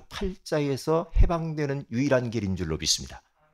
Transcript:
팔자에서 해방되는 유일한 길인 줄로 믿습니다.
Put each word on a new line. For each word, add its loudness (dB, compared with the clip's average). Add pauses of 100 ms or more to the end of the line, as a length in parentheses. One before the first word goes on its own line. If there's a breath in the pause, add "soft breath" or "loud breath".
팔자에서 -2
해방되는 2
유일한 2
길인 -2
줄로 -2
믿습니다. -4 (320)